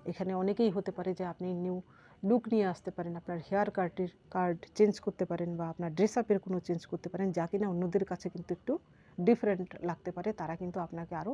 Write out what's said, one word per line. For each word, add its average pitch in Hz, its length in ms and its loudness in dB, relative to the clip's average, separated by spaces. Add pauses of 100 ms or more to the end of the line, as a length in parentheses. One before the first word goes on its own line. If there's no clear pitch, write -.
এখানে 185 280 -4
অনেকেই 196 360 2
হতে 190 220 -2
পারে 185 220 -4
যে 185 120 -4
আপনি 180 280 -6
নিউ 180 280 -2 (420)
লুক 233 280 4
নিয়ে 214 220 4
আসতে - 180 -8
পারেন, 170 240 -6
আপনার 170 320 -6
হেয়ার 202 240 2
কাটের 180 380 0 (220)
কার্ড 180 260 2 (180)
চেঞ্জ 214 240 6
করতে - 260 -2
পারেন, 170 320 -2
বা 165 120 -4
আপনার 165 260 -4
ড্রেস 208 220 4
আপের 214 220 4
কোনো 185 200 -2
চেঞ্জ 170 260 -2
করতে - 240 -6
পারেন, 190 220 0
যা 170 160 0
কিনা 202 260 0
অন্যদের 180 320 2
কাছে 180 240 -4
কিন্তু - 240 -6
একটু 240 200 -2 (540)
ডিফারেন্ট 202 400 4 (220)
লাগতে 175 220 -6
পারে। 185 220 -4
তারা 165 280 -4
কিন্তু 180 180 -6
আপনাকে 165 360 -6
আরও 170 180 -4